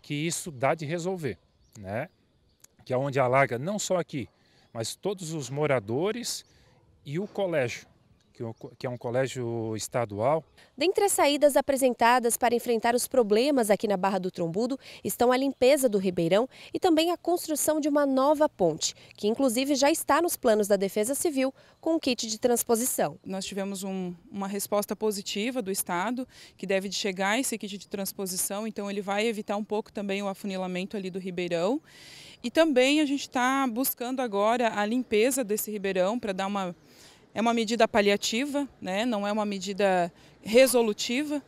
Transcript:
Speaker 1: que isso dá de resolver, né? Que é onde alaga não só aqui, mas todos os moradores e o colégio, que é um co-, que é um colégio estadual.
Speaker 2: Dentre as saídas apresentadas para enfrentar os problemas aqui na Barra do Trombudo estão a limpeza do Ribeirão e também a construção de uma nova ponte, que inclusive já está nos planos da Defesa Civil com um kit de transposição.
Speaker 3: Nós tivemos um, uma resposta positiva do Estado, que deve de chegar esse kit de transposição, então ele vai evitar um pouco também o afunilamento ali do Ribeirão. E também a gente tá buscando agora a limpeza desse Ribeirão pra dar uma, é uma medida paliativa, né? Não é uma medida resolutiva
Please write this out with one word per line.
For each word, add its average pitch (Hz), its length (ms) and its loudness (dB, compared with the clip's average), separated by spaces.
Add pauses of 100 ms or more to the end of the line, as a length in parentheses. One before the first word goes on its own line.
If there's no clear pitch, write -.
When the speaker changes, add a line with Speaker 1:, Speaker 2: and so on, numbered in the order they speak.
Speaker 1:
que - 140 -10
isso 160 380 -4
dá 135 240 2
de 160 100 -8
resolver, 170 500 -4 (400)
né? 107 320 -8 (760)
Que - 80 -6
é 123 40 0
onde 139 220 -2
alaga 127 400 2
não 185 220 -6
só - 160 -2
aqui, 151 320 -6 (440)
mas 113 220 -8
todos 185 380 -8
os 143 180 -8
moradores 143 960 -2 (580)
e 143 140 -6
o 202 80 -4
colégio, 160 580 -2 (480)
que - 100 -12
é 120 40 -6
um 113 60 -8
co-, 123 260 -16
que - 80 -8
é 127 40 -4
um 123 80 -10
colégio 117 760 -4
estadual. 113 680 -2 (320)
Speaker 2:
Dentre 370 280 2
as 392 80 2
saídas 285 440 4
apresentadas 247 800 2
para 240 180 2
enfrentar 233 400 0
os 247 140 0
problemas 240 640 2
aqui 208 180 2
na 196 80 2
Barra 190 220 0
do 180 120 -4
Trombudo 196 480 -4 (240)
estão 240 300 2
a 254 60 4
limpeza 262 500 4
do 208 80 2
Ribeirão 185 500 2 (280)
e 339 40 -4
também 330 320 4
a 339 60 0
construção 311 640 0
de 294 80 0
uma 294 160 2
nova 277 420 4
ponte, 165 480 0 (220)
que - 100 -4
inclusive 262 480 2
já 277 160 4
está 311 300 2
nos 339 160 -2
planos 214 320 2
da 208 80 4
Defesa 208 380 0
Civil 269 360 0 (300)
com 330 140 0
um 330 40 2
kit 247 280 -2
de 220 120 -8
transposição. 233 840 0
Speaker 3:
Nós 190 220 -6
tivemos 196 360 -6
um, 190 320 -6 (160)
uma 196 160 -6
resposta 202 480 -2
positiva 214 680 -4
do 190 80 -6
Estado, 196 580 -4 (300)
que - 80 -10
deve 190 240 0
de 180 40 -10
chegar 196 460 0
esse 262 160 -2
kit 202 220 -10
de - 100 -18
transposição, 196 800 -6
então 202 240 -8
ele 202 100 -4
vai 202 260 -2
evitar 208 300 -4
um 214 80 -4
pouco 214 260 -4
também 202 320 -4
o 202 60 -4
afunilamento 190 680 -6
ali 190 140 -6
do 185 100 -8
Ribeirão. 180 600 -2 (640)
E 240 80 -6
também 294 500 4
a 302 60 4
gente 269 240 -4
tá 269 360 2
buscando 247 540 -4
agora 220 580 2
a 208 60 2
limpeza 240 580 2
desse 214 280 -4
Ribeirão 196 480 0
pra 208 160 -4
dar 190 140 -4
uma, 190 280 -4 (560)
é 202 80 -4
uma 233 140 2
medida 226 340 2
paliativa, 233 800 0 (100)
né? 196 280 -4
Não 208 200 -2
é 202 60 -2
uma 214 140 -2
medida 190 680 0 (300)
resolutiva 254 1040 4